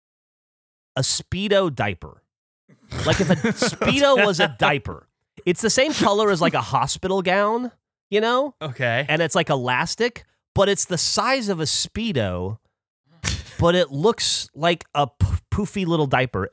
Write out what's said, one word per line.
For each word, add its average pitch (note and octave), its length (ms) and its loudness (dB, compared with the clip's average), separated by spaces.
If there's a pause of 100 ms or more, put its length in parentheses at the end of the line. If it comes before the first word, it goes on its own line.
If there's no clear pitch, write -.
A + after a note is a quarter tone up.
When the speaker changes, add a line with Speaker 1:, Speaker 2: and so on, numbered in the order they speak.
(960)
Speaker 1:
a C3+ 40 0
Speedo F#3+ 720 0
diaper. G#2 480 -6 (840)
Like, D#3 160 2
if F#3+ 80 0
a F3+ 60 4
Speaker 2:
<laughs> A3 180 0
Speaker 1:
Speedo B3+ 720 2
was G3 140 2
a F3+ 200 0
diaper. C#3 500 -2 (360)
It's F3 160 0
the A3 100 2
same C#4 220 2
color G#3 380 2
as, F3 100 2
like, E3 140 2
a C3+ 60 0
hospital C3+ 600 -2
gown, G#3 520 0 (380)
you G3+ 100 2
know? B3 420 0
Speaker 2:
Okay. B2+ 460 -2
Speaker 1:
And D#3 120 2
it's, E3 140 0
like, E3+ 160 0
elastic, C#3 760 -2 (300)
but G3 140 4
it's G3+ 160 0
the F3 140 -4
size A#3+ 500 0
of F#3+ 100 -2
a D#3 60 -4
Speedo, A2 960 -4 (1000)
but E3+ 160 4
it F3 160 0
looks D#3+ 640 -2
like E3 300 -2 (100)
a C#3+ 140 2
p-, - 180 0 (240)
poofy G3 340 -2
little E3 220 2
diaper. B2+ 460 0